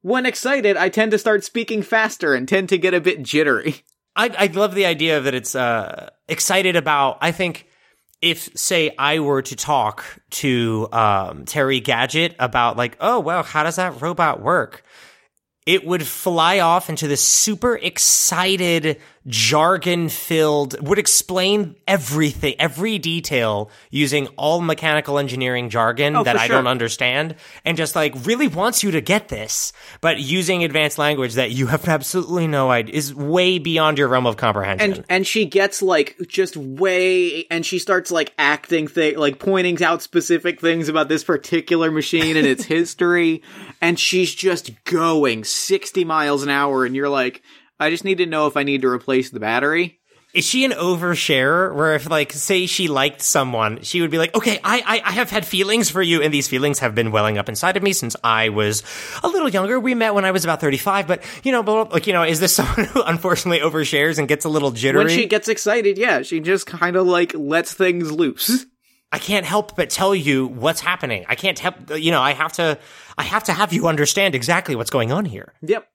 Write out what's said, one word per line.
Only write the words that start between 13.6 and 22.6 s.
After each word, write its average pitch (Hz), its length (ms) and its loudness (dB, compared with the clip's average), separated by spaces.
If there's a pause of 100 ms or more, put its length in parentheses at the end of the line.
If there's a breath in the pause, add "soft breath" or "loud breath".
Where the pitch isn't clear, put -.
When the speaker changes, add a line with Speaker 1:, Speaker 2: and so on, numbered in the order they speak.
Speaker 2:
does 165 120 -2
that 175 240 -4
robot 160 420 -2
work?" 143 420 -2 (840 loud breath)
it 170 200 2
would 165 200 -2
fly 175 520 0
off 170 320 2
into 156 180 -4
this 143 160 0
super 226 500 2
excited, 175 1300 0 (260 loud breath)
jargon-filled, 156 1600 0
would 196 120 2
explain 190 760 0 (140)
everything, 147 680 0
every 180 400 -2